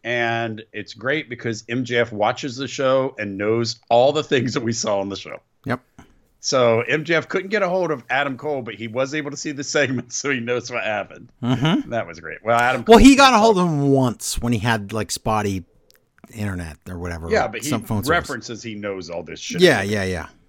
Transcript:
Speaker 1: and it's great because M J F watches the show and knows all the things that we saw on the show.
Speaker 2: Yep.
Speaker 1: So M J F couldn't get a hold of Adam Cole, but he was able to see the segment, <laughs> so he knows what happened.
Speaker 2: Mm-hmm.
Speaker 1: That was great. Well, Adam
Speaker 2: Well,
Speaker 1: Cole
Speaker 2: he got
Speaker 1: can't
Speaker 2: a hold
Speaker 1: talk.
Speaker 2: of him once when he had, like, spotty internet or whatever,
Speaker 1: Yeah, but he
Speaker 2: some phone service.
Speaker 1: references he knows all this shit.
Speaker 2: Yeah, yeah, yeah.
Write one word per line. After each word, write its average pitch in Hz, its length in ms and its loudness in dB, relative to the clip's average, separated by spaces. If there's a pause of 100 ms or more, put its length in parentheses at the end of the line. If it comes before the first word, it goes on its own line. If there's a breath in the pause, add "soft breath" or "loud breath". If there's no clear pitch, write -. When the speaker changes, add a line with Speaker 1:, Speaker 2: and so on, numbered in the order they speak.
Speaker 1:
and 117 680 -2
it's 104 220 -12
great 131 340 -4
because 113 400 -8
M 123 160 -4
J 120 140 0
F 117 120 2
watches 117 460 -2
the 139 100 -8
show 131 520 0
and 101 180 -6
knows 113 440 -2 (100)
all 123 240 6
the 151 100 0
things 127 300 0
that - 80 -2
we 113 100 -2
saw 107 280 -2
on 98 100 -4
the 95 60 -6
show. - 200 -14 (300)
Speaker 2:
Yep. 123 160 -4 (580)
Speaker 1:
So 120 480 2
M 156 160 0
J 160 120 0
F 151 120 -2
couldn't 190 220 -4
get 208 120 0
a 180 60 0
hold 175 220 0
of 127 180 -4
Adam 135 300 -2
Cole, 139 240 -4
but 107 140 -10
he 113 120 -10
was 131 260 -2
able 147 160 -4
to 143 60 -12
see 156 160 -8
the 139 100 -8
segment, 131 500 0
<laughs> - 20 -12
so 147 160 -4
he 127 100 -2
knows 120 320 -4
what 110 120 -4
happened. 104 440 -6 (140)
Speaker 2:
Mm-hmm. 127 480 0
Speaker 1:
That 110 160 -4
was 82 120 -16
great. 80 240 -14
Well, 117 160 4
Adam 123 300 2
Speaker 2:
Well, 226 100 12
Speaker 1:
Cole 220 80 10
Speaker 2:
he 277 80 8
got 269 180 6
Speaker 1:
can't 233 40 4
Speaker 2:
a - 40 6
hold 220 160 6
Speaker 1:
talk. 180 100 4
Speaker 2:
of 165 80 2
him 143 160 2
once 131 500 0
when 120 140 0
he 107 60 -2
had, 107 340 -2
like, 107 160 -4
spotty 101 540 -2 (680)
internet 92 420 -8 (120)
or 90 100 -10
whatever, 85 320 -8
Speaker 1:
Yeah, 165 180 0
but 110 140 -10
he 147 60 -6
Speaker 2:
some 113 140 -2
phone 104 220 -4
service. 139 60 -4
Speaker 1:
references 123 520 -4
he 113 120 -10
knows 98 360 -8
all 85 120 -8
this 80 180 -14
shit. - 220 -6
Speaker 2:
Yeah, 139 200 6
yeah, 101 220 -2
yeah. 85 240 -4 (200)